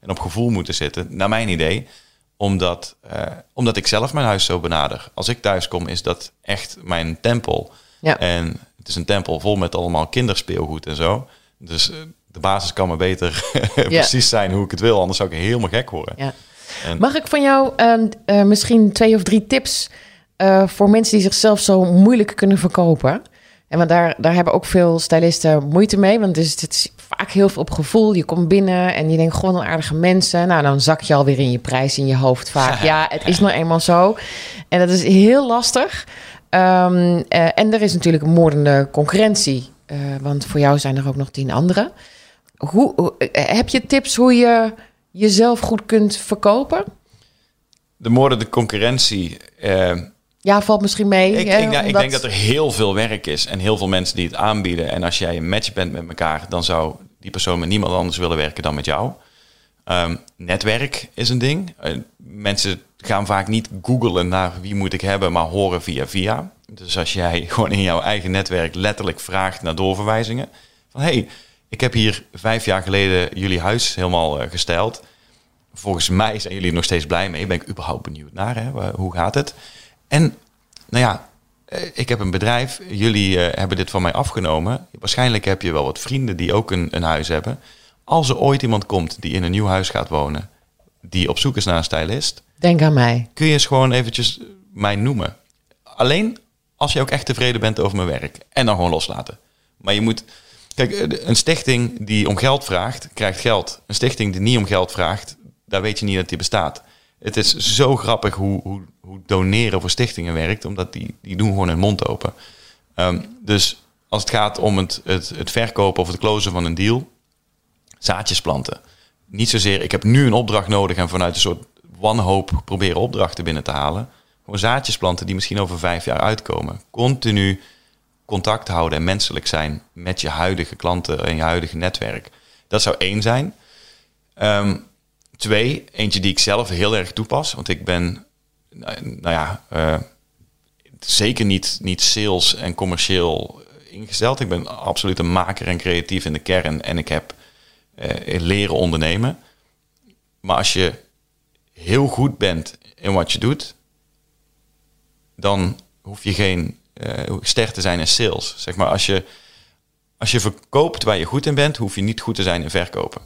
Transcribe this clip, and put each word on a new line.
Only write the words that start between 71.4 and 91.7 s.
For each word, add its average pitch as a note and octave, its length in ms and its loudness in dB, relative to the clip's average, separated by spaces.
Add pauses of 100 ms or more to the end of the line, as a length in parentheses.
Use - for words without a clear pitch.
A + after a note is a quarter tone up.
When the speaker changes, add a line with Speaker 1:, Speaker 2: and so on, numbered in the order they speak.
Speaker 1:
ik - 120 -10
heb B2 120 0
hier G#2+ 400 0
vijf A2+ 320 -4
jaar F#2+ 180 0
geleden F#2 560 0
jullie F#2 220 -2
huis G#2 340 -2
helemaal, E2+ 460 0
eh, A#1+ 100 -6
gestyled. F2 520 -4 (720)
Volgens F#2 340 -6
mij G#2+ 300 0
zijn F#2 160 -10
jullie F#2+ 140 -4
er E2 60 -2
nog E2+ 100 -2
steeds E2 220 -2
blij F2 240 -2
mee. E2 160 -8
Ben F2 140 -4
ik - 80 -20
überhaupt - 340 -8
benieuwd D2 300 -16
naar, G#2 240 -6
hè? A2+ 140 -6
Wa-, G#2 240 -6
hoe F#2 180 -6
gaat F2 220 -2
het? C#3+ 200 -4 (540)
En, D3+ 260 2 (540)
nou B2 160 2
ja, - 240 -2 (360)
eh, - 160 -8 (140)
ik - 140 -4
heb A2+ 120 0
een F#2+ 100 -2
bedrijf. A#2+ 580 -2
Jullie, G2 580 2
eh, - 120 -2
hebben F#2+ 180 -2
dit F#2 140 -4
van F#2 120 -2
mij F2 100 0
afgenomen. F2+ 720 -2 (120)
Waarschijnlijk A#2+ 460 0
heb F#2+ 180 0
je F2 100 -2
wel D2 120 0
wat C2+ 140 -6
vrienden B2 380 -4
die F2 180 -2
ook A2 160 0
een, F2+ 200 -2
een E2+ 120 -4
huis D#2+ 260 -2
hebben. E2+ 320 -4 (440)
Als D#3 240 0
er C3 100 0
ooit C#3 240 2
iemand A2+ 240 -2
komt F2 340 -4
die E2+ 120 -6
in F#2 100 -2
een F2 80 -2
nieuw G2+ 160 0
huis F#2+ 220 0
gaat - 200 -4
wonen, D2+ 420 -4 (500)
die F2+ 280 -2
op - 100 -2
zoek C#3 180 0
is - 80 -2
naar F2 120 0